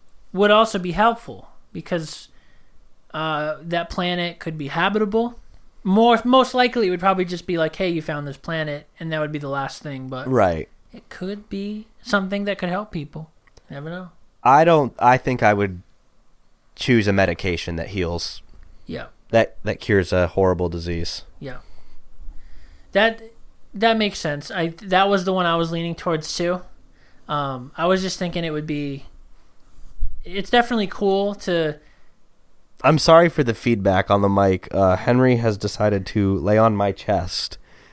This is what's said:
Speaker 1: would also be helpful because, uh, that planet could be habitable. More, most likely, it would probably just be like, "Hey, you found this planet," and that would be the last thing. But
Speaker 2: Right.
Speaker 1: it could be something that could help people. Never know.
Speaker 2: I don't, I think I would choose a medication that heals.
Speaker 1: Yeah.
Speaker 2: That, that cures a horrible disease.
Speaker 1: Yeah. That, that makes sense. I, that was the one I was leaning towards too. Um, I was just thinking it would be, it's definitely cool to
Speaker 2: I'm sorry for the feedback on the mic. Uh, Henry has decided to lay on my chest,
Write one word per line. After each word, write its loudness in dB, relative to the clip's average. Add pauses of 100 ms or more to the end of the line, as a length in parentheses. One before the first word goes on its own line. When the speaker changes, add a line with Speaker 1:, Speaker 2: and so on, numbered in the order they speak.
(340)
Speaker 1:
would 4
also 4
be -4
helpful -2 (240)
because, -8 (840)
uh, -4
that -4
planet -4
could -10
be -8
habitable. -2 (440)
More, 4
most 4
likely, 2
it 0
would -2
probably 2
just -8
be -2
like, 0
"Hey, -2
you -2
found -8
this -10
planet," -8 (140)
and -6
that -2
would -4
be -6
the -8
last -6
thing. -10
But -8
Speaker 2:
Right. 2 (240)
Speaker 1:
it -20
could -12
be -10 (160)
something -2
that -6
could -6
help -6
people. -12 (400)
Never -12
know. -12 (340)
Speaker 2:
I 8
don't, 4
I 4
think -2
I 6
would -2 (960)
choose 2
a 2
medication 0
that -8
heals. -6 (420)
Speaker 1:
Yeah. -12 (240)
Speaker 2:
That, 2
that -4
cures 2
a 2
horrible 0
disease. -6 (180)
Speaker 1:
Yeah. -10 (1300)
That, 0 (520)
that 2
makes -2
sense. -6
I, -2 (140)
that 2
was 2
the 0
one 0
I 0
was -2
leaning -6
towards -6
too. -2 (680)
Um, -6
I -2
was 2
just -6
thinking -4
it -4
would -6
be, -6 (1200)
it's -4
definitely 2
cool 0
to -2 (1080)
Speaker 2:
I'm 6
sorry 8
for 0
the 2
feedback 2
on 4
the 4
mic. 2
Uh, 4
Henry 4
has 0
decided 0
to 2
lay 2
on 4
my 0
chest, -4 (360)